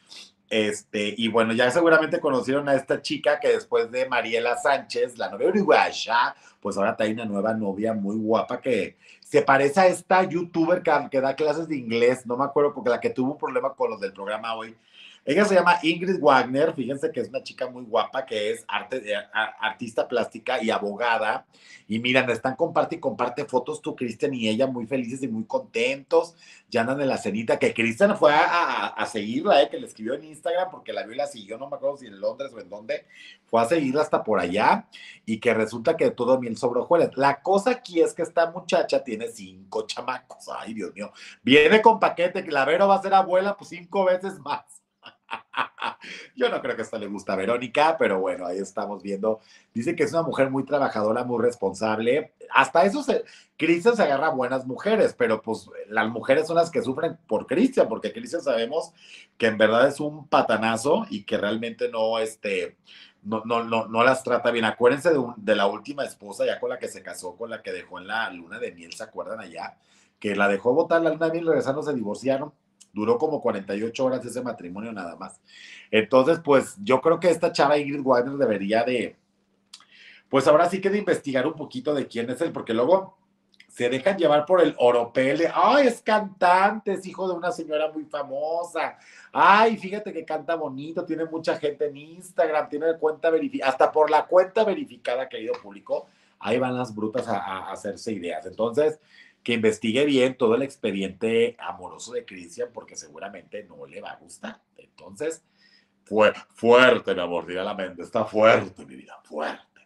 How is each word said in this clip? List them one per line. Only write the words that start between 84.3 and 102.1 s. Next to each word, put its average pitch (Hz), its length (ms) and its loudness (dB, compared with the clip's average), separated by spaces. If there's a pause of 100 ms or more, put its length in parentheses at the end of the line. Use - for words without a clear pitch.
por 180 160 4
el 151 160 4
oropel 123 600 2
de, 165 160 2
"Ay, 240 320 6
es 233 160 0
cantante, 202 920 2
es 180 140 -8
hijo 180 200 -8
de 180 80 -2
una 170 160 -4
señora 156 400 -4
muy 156 140 -10
famosa. 147 920 -6 (340)
Ay, 202 460 6
fíjate 196 340 -8
que 160 140 -10
canta 156 300 -4
bonito, 151 500 -8
tiene 160 180 -4
mucha 160 320 -4
gente 147 300 -4
en 139 100 -8
Instagram, 160 720 -4
tiene 160 300 -2
cuenta 156 320 0
verifi-, 139 320 0
hasta 135 280 4
por 151 200 4
la 151 160 4
cuenta 185 380 4
verificada", 131 640 -4
querido 117 320 -8
público, 101 460 -8 (300)
ahí 110 200 0
van 127 180 -2
las 117 180 -6
brutas 107 340 -4
a, 104 100 -2
a, 95 200 -6 (100)
a 95 40 -10
hacerse 101 400 -8
ideas. 87 320 -8
Entonces, 113 540 0 (440)
que 120 120 -2
investigue 113 500 0
bien 131 320 2
todo 113 180 4
el 131 80 0
expediente 113 960 -2
amoroso 90 540 -14